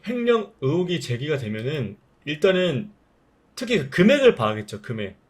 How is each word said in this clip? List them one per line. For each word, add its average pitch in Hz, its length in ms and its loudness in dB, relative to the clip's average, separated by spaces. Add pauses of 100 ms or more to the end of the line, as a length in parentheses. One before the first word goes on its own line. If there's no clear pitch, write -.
횡령 233 540 0
의혹이 170 400 0
제기가 135 360 -4
되면은 110 600 -6 (280)
일단은 160 640 0 (640)
특히 233 240 -2
그 135 100 -6
금액을 247 460 6
봐야겠죠. 107 480 -4
금액. 107 340 -8 (120)